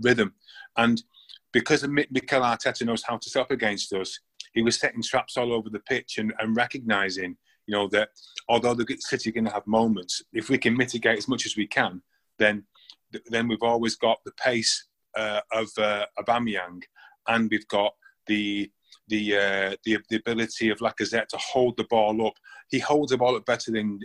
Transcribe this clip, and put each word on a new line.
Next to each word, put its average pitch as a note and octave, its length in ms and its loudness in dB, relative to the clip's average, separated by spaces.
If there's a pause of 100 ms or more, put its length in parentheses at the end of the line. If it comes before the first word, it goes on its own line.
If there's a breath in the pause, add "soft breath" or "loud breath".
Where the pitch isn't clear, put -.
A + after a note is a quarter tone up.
rhythm. A2+ 320 2 (420 loud breath)
And A#2 260 2 (520 loud breath)
because C#3+ 340 2
Mi-, C#3+ 240 0
Mikel C3 300 0
Arteta A#2+ 440 0
knows A#2 180 -2
how A#2 120 -4
to - 140 -12
set C3 140 0
up - 80 -4
against G#2+ 420 -2
us, F#2+ 260 -6 (340 loud breath)
he A2+ 80 0
was A#2 160 2
setting A#2+ 240 -2
traps - 360 -2
all A#2+ 160 0
over A2+ 160 -4
the G#2+ 100 -8
pitch - 380 -6
and, A2 220 -2
and A2 180 0
recognising, G2 800 -2 (300)
you G#2 60 -4
know, G2+ 140 2
that G#2 220 2 (400 loud breath)
although A#2+ 240 4
the A#2 120 -2 (140)
City B2 300 -4
are A2 40 -4
gonna A2+ 160 0
have G2+ 180 -6
moments, A2 540 2 (120)
if A2 160 -6
we C3 80 4
can A#2 180 2
mitigate A#2+ 420 0
as G#2 120 -6
much B2 160 -2
as - 100 -6
we G#2 120 -2
can, F#2 340 -2 (360)
then, G#2+ 280 2 (640 loud breath)
then A#2 200 0
we've A2 160 -2
always A#2 320 2
got A2+ 300 2
the - 80 -12
pace, - 540 -2 (280)
uh, G#2+ 240 -2 (140)
of, A2 240 -2
uh, G#2 280 0 (140)
Aubameyang, G2+ 640 -2 (480 soft breath)
and A2+ 200 2
we've G#2 200 -2
got G#2 240 2 (340 soft breath)
the, G#2 420 -2 (380 soft breath)
the, G#2+ 280 0
uh, G2 480 2
the, A2 140 2 (120)
the A2+ 60 0
ability A2+ 540 -2
of G#2 80 0
Lacazette A2+ 500 -2
to - 100 -10
hold B2 380 0
the A2 100 -2
ball A2 400 2
up. G#2 80 0 (360 loud breath)
He C3 100 0
holds D3 320 2
the B2+ 60 4
ball B2 180 4
up A2 100 -6
better A#2 260 -2
than, G#2+ 340 -2